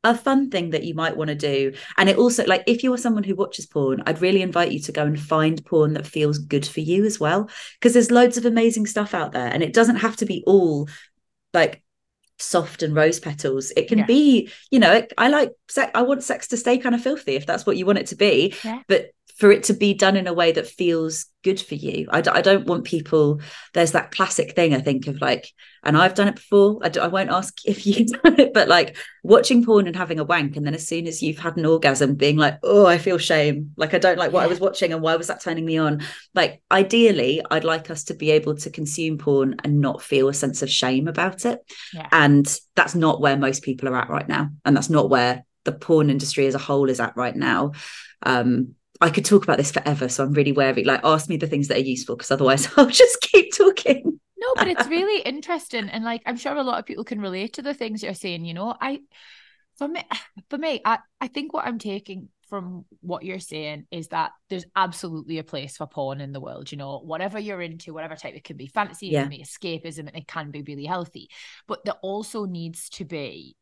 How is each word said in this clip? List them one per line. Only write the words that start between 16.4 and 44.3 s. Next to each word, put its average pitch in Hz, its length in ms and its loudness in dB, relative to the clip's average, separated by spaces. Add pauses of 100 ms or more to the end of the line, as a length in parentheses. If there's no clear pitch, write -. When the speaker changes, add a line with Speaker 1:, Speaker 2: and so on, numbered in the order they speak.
Speaker 1:
to 240 80 -4
stay 240 200 0
kind 247 180 0
of 240 60 -2
filthy 262 340 -4
if 147 100 -6
that's - 200 -4
what 196 120 0
you 185 80 -4
want 202 140 2
it - 80 -8
to - 100 -12
be. 180 360 4 (100)
Speaker 2:
Yeah. 226 260 -8
Speaker 1:
But - 220 2 (260)
for 202 140 8
it - 120 4
to 240 100 0
be 196 220 2
done 196 200 4
in 185 120 0
a 175 60 -4
way 170 180 4
that - 160 -2
feels 160 580 -2 (180)
good 190 160 0
for - 140 -12
you. 147 380 -8
I 165 100 2
d-, 170 80 2
I - 120 2
don't 196 260 4
want 175 160 -2
people, 151 580 0 (320)
there's 170 200 2
that - 180 0
classic - 440 -2
thing, 160 200 4
I 131 40 0
think, 131 280 -2
of, 143 140 -8
like, 135 300 -2 (320)
and 151 140 2
I've 185 160 6
done 202 140 2
it 196 80 -2
before. 208 480 4
I 165 60 0
d-, - 100 -2
I - 80 0
won't 190 240 -2
ask - 340 -4
if - 220 -4
you've 226 200 4
<laughs> - 160 -4
done 330 160 6
it, 269 140 6
but, 214 140 4
like, 170 280 4 (280)
watching 240 420 6
porn 202 220 4
and 170 80 -6
having 170 240 -4
a 151 40 -2
wank. 147 320 -2
And 147 120 -4
then 147 80 -4
as 156 120 -10
soon 170 200 -4
as 160 160 -8
you've 151 160 -4
had 165 180 -6
an 160 80 -2
orgasm, 143 480 2
being 143 240 2
like, 151 240 2
"Oh, 202 240 6
I 175 140 6
feel 180 180 0
shame. 151 580 -2
Like, 156 200 -2
I - 20 2
don't 180 220 2
like 175 120 -2
what 180 100 2
I - 20 2
Speaker 2:
Yeah. 165 60 2
Speaker 1:
was 175 100 -2
watching. 185 340 -2
And 160 80 -6
why 160 140 0
was 165 120 -4
that - 140 -8
turning 165 240 -6
me 160 140 -2
on?" 151 220 0 (340)
Like, - 260 0 (100)
ideally, 190 760 2
I'd 156 140 0
like 160 260 -4
us 160 160 -10
to - 80 -8
be 156 160 -2
able 151 280 2
to 151 120 -10
consume 156 480 -6
porn 139 460 0
and 147 180 2
not - 220 -2
feel 135 260 2
a 143 40 -2
sense 143 280 -4
of 135 80 -4
shame 131 380 0
about 170 360 -4
it. 240 160 -2 (320)
Speaker 2:
Yeah. 156 200 -14
Speaker 1:
And 143 340 6 (300)
that's - 180 2
not 160 260 2
where 139 160 2
most 139 280 -2
people 131 260 -6
are 127 80 -2
at - 140 -4
right - 180 -6
now. - 220 -2 (120)